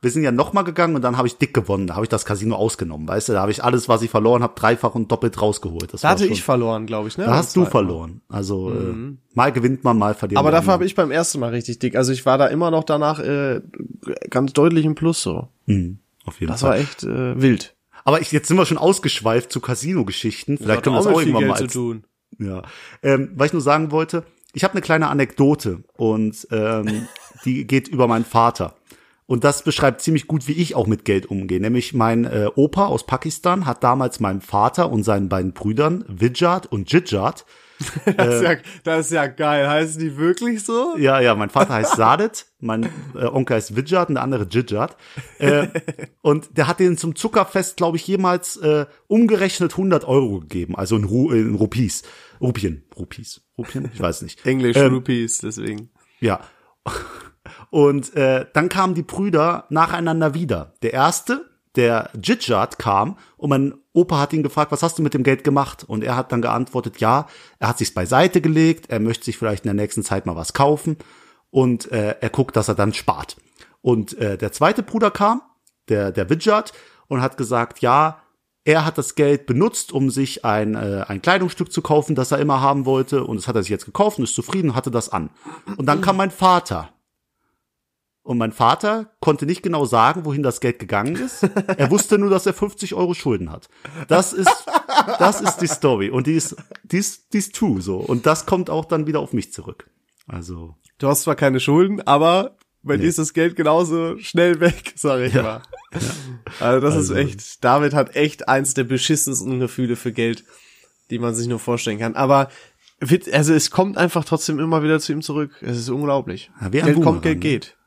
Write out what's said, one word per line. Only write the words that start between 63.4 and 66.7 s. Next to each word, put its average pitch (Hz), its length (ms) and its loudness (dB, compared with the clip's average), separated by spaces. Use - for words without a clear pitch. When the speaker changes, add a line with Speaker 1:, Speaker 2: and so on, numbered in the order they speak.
Speaker 1:
mein 139 240 2
Opa 175 260 4
hat 143 120 0
ihn 156 100 0
gefragt, 143 300 0
"Was 143 100 -2
hast 165 160 -2
du 165 40 0
mit 147 120 0
dem 131 80 0
Geld 135 220 2
gemacht?" 139 400 0
Und 110 200 -6
er 123 120 -2
hat 127 160 -4
dann 120 100 0
geantwortet, 117 560 -4